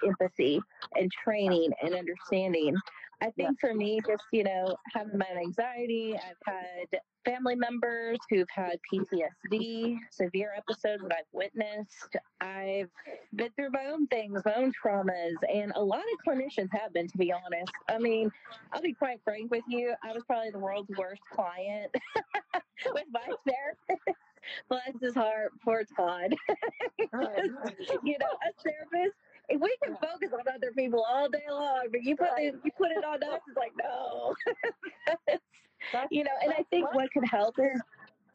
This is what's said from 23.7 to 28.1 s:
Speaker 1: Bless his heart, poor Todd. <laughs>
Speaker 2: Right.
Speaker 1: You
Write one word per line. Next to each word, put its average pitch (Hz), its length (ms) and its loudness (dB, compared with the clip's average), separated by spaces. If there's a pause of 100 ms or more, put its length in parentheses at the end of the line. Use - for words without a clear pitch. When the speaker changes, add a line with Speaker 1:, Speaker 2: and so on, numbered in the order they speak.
Speaker 1:
Bless 254 320 -2
his 247 140 0
heart, 220 380 2 (120)
poor 226 200 4 (120)
Todd. 180 380 2 (140)
<laughs> 427 60 4 (580)
Speaker 2:
Right. 247 320 0 (580)
Speaker 1:
You 285 160 0